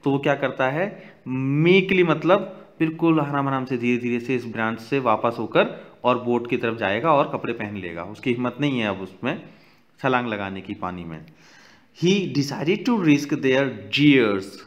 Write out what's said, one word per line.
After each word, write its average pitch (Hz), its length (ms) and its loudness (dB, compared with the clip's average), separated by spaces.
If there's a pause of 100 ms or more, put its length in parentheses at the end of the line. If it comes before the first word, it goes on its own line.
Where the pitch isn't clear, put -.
तो 143 80 0
वो 139 80 2
क्या 143 160 2
करता 131 340 -2
है, - 440 -6 (500)
meekly 180 460 6
मतलब 156 480 2 (220)
बिल्कुल 160 400 2
आराम 143 280 -2
आराम 135 180 -2
से, 127 120 -4
धीरे 120 200 0
धीरे 120 220 -2
से 123 160 -4
इस 117 100 -4
ब्रांच 113 340 -4
से 139 200 -2
वापस 117 400 0
होकर - 520 0 (120)
और 120 200 2
बोट 117 260 -2
की 123 80 0
तरफ 113 200 -2
जाएगा 113 360 0
और 143 200 2
कपड़े 120 200 -6
पहन 107 240 -8
लेगा। 85 260 -8
उसकी 107 300 -4
हिम्मत 123 280 -4
नहीं 139 180 0
है 107 80 0
अब 98 140 -2
उसमें 120 400 -6 (600)
छलांग 123 260 2
लगाने 98 340 -6
की 98 120 -10
पानी 90 300 -8
में। 80 220 -12 (760)
He 175 340 2
decided 143 480 -2
to 240 140 2
risk 147 340 4
their 131 360 2 (300)
jeers। 117 460 6 (220)